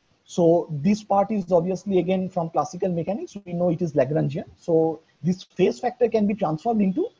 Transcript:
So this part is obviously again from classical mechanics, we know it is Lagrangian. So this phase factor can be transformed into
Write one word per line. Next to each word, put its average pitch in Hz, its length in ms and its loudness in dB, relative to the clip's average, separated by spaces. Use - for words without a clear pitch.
So 170 460 2
this 175 320 0
part 196 280 2
is 196 220 -4
obviously 185 460 0
again 185 300 0
from 170 220 -4
classical 175 400 -4
mechanics, 180 540 -6
we 180 80 -12
know 175 180 0
it 170 120 -2
is 160 100 -2
Lagrangian. 147 520 0
So 160 440 0
this 180 200 -2
phase - 380 0
factor 240 280 -2
can 220 180 2
be 214 80 0
transformed 208 460 -2
into 208 280 0